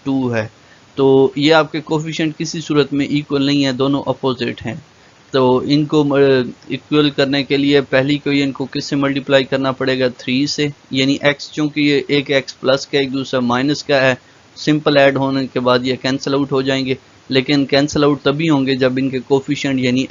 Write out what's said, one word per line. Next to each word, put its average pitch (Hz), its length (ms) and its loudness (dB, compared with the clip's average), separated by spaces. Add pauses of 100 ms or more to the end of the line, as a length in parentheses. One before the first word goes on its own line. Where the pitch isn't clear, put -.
टू 135 240 -2
है। 110 220 -2 (460)
तो 135 420 6
ये 147 120 4
आपके 156 300 2
कोफिशिएंट 156 560 -4
किसी 165 240 -6
सूरत 147 320 0
में 143 160 -2
इक्वल 143 380 -2
नहीं 143 160 2
है, 135 100 0
दोनों 135 300 0
अपोजिट 123 600 -4
हैं। 113 220 -10 (480)
तो 127 300 4
इनको, 151 420 2
अ, 139 420 2 (240)
इक्वल 147 400 0
करने 139 320 -2
के 139 140 -2
लिए 139 240 2
पहली 135 340 0
इक्वेशन 143 380 -2
को 131 140 -8
किससे 143 300 -6
मल्टीप्लाई 139 480 0
करना 135 280 -2
पड़ेगा, 131 360 0
थ्री 127 380 -4
से, 147 260 -4 (200)
यानी 135 340 0
एक्स, 143 240 -2
चूँकि 151 300 -4
ये 143 300 2
एक 143 200 0
एक्स 135 220 -2
प्लस 131 340 -2
का 143 120 -2
एक 135 120 -2
दूसरा 131 300 -4
माइनस 123 420 -2
का 143 140 0
है, 131 220 2 (380)
सिंपल 151 400 0
ऐड 139 200 4
होने 135 300 -2
के 127 140 -4
बाद 123 260 2
ये 127 100 -2
कैंसिल 135 380 -4
आउट 139 180 -2
हो 135 100 0
जाएंगे। 135 360 -2 (320)
लेकिन 135 340 2
कैंसिल 143 400 0
आउट 143 180 2
तभी 147 240 0
होंगे 135 300 2
जब 127 220 0
इनके 131 200 -2
कोफिशिएंट 135 640 -2
यानी 127 300 0